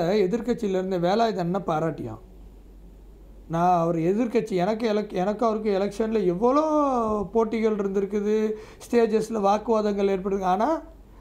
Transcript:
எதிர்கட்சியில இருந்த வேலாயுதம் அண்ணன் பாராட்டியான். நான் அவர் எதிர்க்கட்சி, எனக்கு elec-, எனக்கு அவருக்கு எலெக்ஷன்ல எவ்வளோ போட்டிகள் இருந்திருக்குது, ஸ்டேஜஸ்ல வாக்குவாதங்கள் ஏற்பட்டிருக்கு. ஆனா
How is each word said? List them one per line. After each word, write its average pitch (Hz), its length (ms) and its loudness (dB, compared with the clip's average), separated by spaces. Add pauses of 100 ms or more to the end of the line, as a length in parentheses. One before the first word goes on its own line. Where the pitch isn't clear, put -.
எதிர்கட்சியில 214 680 0
இருந்த 185 300 -2
வேலாயுதம் 196 400 2
அண்ணன் 180 240 -2
பாராட்டியான். 151 560 -4 (1300)
நான் 170 320 2
அவர் 170 160 0
எதிர்க்கட்சி, 214 540 0
எனக்கு 214 420 0
elec-, 208 200 -2
எனக்கு 202 340 0
அவருக்கு 214 320 0
எலெக்ஷன்ல 214 460 -2
எவ்வளோ 240 380 2 (720)
போட்டிகள் 220 440 0
இருந்திருக்குது, 202 760 0 (280)
ஸ்டேஜஸ்ல 220 640 0
வாக்குவாதங்கள் 208 680 2
ஏற்பட்டிருக்கு. 196 340 -2
ஆனா 220 380 0 (400)